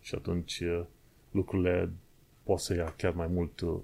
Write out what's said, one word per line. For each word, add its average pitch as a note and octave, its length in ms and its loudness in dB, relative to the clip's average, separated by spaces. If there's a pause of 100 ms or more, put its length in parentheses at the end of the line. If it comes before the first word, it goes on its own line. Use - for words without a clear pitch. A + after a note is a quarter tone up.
Și - 140 -8
atunci, F2 440 -4
uh, E2+ 220 0 (500)
lucrurile F2+ 600 2 (520)
pot F#2+ 160 2
să - 140 -2
ia E2+ 240 0
chiar F2+ 160 2
mai E2 140 -2
mult, F2 340 0
uh, E2+ 220 0